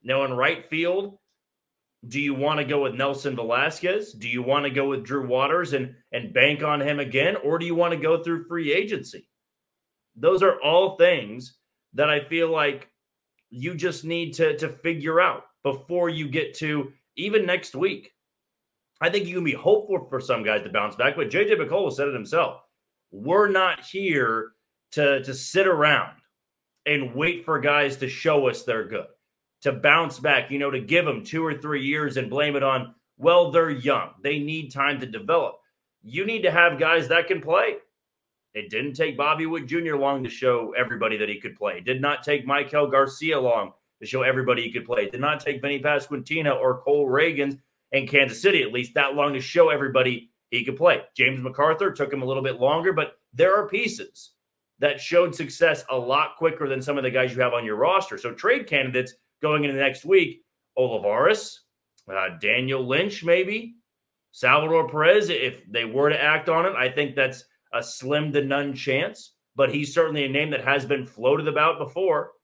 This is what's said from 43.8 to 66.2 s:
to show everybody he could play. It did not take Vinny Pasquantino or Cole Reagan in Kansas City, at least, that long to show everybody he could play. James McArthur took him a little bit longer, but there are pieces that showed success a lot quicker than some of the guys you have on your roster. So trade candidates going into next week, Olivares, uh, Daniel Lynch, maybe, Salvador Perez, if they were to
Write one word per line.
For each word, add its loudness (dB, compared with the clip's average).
to -14
show -2
everybody 2
he -8
could -8
play. 0
It -4
did -8
not 0
take -6
Vinny -4
Pasquantino -2
or 0
Cole 2
Reagan 0
in 0
Kansas 2
City, 4
at -4
least, -6
that 0
long 0
to -4
show 6
everybody 0
he -4
could -6
play. 4
James 2
McArthur 0
took -4
him -6
a -4
little -2
bit -4
longer, 2
but -4
there 6
are 0
pieces -6
that 0
showed 2
success 0
a -2
lot 0
quicker 0
than -2
some -2
of -4
the 0
guys 2
you 0
have 2
on -2
your -4
roster. 2
So -8
trade -2
candidates -2
going 0
into -2
next 0
week, 4
Olivares, 0
uh, -2
Daniel 0
Lynch, -2
maybe, 0
Salvador 2
Perez, 4
if -4
they -2
were 2
to 0